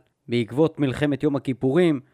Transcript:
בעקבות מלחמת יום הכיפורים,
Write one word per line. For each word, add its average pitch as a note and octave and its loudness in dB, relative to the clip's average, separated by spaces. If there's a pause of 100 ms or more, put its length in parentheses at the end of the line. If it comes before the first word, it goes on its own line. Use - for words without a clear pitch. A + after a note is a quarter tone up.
(280)
בעקבות A#2+ 0
מלחמת C#3 -2
יום C#3+ 0
הכיפורים, C#3 0 (140)